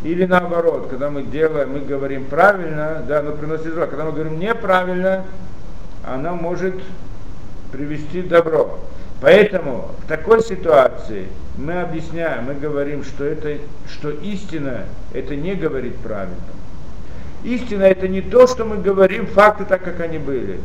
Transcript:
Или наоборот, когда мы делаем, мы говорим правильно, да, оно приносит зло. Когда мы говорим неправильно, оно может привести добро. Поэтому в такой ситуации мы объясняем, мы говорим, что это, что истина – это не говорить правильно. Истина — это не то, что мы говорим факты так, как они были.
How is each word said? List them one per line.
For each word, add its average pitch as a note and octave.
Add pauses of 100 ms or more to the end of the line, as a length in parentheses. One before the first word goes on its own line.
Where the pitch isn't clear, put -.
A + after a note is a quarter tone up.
Или F3
наоборот, E3+
когда C3
мы C#3+
делаем, C#3
мы D3
говорим C#3
правильно, D#3
да, D3
оно D3
приносит D#3
зло. D#3+
Когда C#3
мы D#3
говорим D#3
неправильно, F#3 (800)
оно C#3+
может F3 (960)
привести D3+
добро. D#3+ (420)
Поэтому D#3 (140)
в -
такой G3+
ситуации C3 (300)
мы E3+
объясняем, D#3
мы C#3
говорим, C#3+
что -
это, D3 (340)
что D3+
истина – D3+ (280)
это D3
не E3+
говорить C3+
правильно. G2 (1080)
Истина — G#3
это F#3+
не F#3+
то, A3
что B3
мы G#3+
говорим F#3+
факты G#3
так, F#3
как F3
они D#3+
были. A#2+